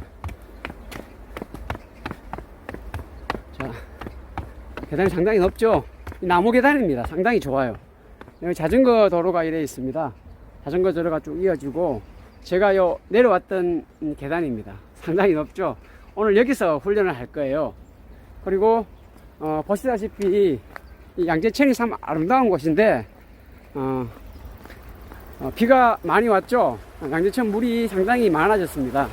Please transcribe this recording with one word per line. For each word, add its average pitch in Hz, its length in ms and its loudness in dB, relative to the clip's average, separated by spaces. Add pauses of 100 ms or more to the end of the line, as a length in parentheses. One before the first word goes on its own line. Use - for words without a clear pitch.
(3500)
자, 135 140 -8 (1160)
계단이 170 220 0
상당히 185 300 2
높죠? 190 420 2 (380)
이 185 60 -6
나무 180 260 4
계단입니다. 233 540 2
상당히 185 340 0
좋아요. 131 360 -2 (680)
여기 175 100 -2
자전거 220 540 4
도로가 175 340 0
이래 160 180 -2
있습니다. 131 520 -6 (520)
자전거 180 280 0
도로가 160 260 -2
쭉 156 240 -8
이어지고, 143 580 -2 (440)
제가 196 320 2
요 180 320 2
내려왔던, 180 760 2 (180)
음, 151 140 -4
계단입니다. 139 560 -4 (220)
상당히 185 400 2
높죠? 151 420 -4 (380)
오늘 202 220 2
여기서 214 420 2
훈련을 190 380 0
할 120 100 -10
거예요. 139 480 -4 (680)
그리고, 214 420 2 (540)
어, 156 260 -2
보시다시피 202 920 0 (580)
이 175 100 -2
양재천이 214 480 2
참 233 260 -4
아름다운 214 480 2
곳인데, 160 580 2 (680)
어, 131 340 -4 (1300)
어, 135 140 -8
비가 240 480 6
많이 190 260 2
왔죠? 190 500 2 (240)
양재천 185 480 0
물이 233 380 0
상당히 196 420 2
많아졌습니다. 151 840 0